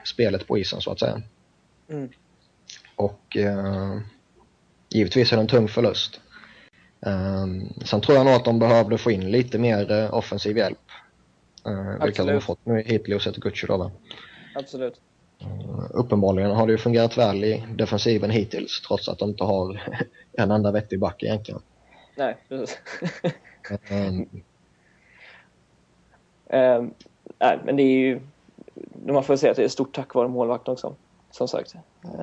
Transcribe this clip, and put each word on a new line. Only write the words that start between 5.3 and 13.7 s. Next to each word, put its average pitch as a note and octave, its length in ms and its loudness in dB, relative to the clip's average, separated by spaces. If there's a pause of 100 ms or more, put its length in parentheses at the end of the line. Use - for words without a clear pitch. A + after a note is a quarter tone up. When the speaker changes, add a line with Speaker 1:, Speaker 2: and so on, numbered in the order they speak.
Speaker 1:
är A#2+ 40 4
det A2 60 4
en A2 60 0
tung A2+ 200 4
förlust. - 520 -2 (840)
Ehm, F#3+ 680 -4 (160)
sen G#2 160 0
tror C#3+ 160 6
jag C3 80 6
nog C3 100 8
att B2 100 2
de A#2 140 4
behövde A#2 380 6
få A#2 140 0
in F#2+ 200 -2
lite B2+ 280 2
mer, G#2+ 320 2
eh, G#2+ 220 0
offensiv G#2 440 -2
hjälp. G2 200 0 (880)
Eh, G#2+ 80 -4
vilket G2 260 -6
de - 20 -4
har D3+ 60 2
Speaker 2:
Absolut. C3+ 360 0
Speaker 1:
fått - 220 -6
nu, A2+ 220 0
Heatley G#2+ 280 0
och G2 60 -2
Setoguchi - 460 -6
då, G2+ 100 0